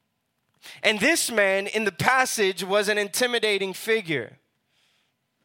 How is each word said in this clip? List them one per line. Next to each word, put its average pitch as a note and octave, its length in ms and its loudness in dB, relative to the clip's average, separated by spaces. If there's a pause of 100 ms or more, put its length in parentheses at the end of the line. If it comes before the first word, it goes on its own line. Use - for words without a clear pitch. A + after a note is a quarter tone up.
(840)
And G#3+ 180 0
this D4+ 300 2
man G3 360 2
in A3 180 -2
the G3+ 80 0
passage G3+ 720 0
was G3 240 0
an G#3 80 0
intimidating G#3 760 -2
figure. E3 640 -4 (1080)